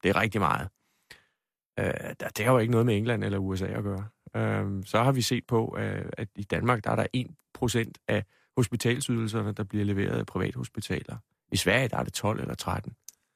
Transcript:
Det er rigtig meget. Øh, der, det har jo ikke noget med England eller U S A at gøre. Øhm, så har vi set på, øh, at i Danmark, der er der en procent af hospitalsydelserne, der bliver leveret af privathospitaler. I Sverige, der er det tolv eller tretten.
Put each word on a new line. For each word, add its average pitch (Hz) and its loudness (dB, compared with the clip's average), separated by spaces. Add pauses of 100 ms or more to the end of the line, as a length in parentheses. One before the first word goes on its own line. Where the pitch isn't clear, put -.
Det 87 4
er 95 4
rigtig 110 2
meget. 87 2 (1080)
Øh, - 0 (340)
der, - -6
det - -4
har 123 6
jo 127 8
ikke 113 4
noget 117 6
med 113 4
England 107 0
eller 98 0
U 95 -2
S 92 -4
A 95 -2
at 104 -4
gøre. 101 -4 (280)
Øhm, 101 -2
så 110 4
har 135 6
vi 127 2
set 117 0
på, 113 0
øh, 101 -4 (140)
at 98 -6
i 101 -10
Danmark, 113 0
der 113 -2
er 113 2
der 107 0
en - -4 (180)
procent 113 0 (100)
af 104 2 (320)
hospitalsydelserne, 113 0
der 101 -4
bliver 104 0
leveret 101 0
af 107 -2
privathospitaler. - -4 (360)
I - 0
Sverige, 113 2
der - -4
er 64 -2
det - -6
tolv 107 -2
eller - -6
tretten. - -4 (440)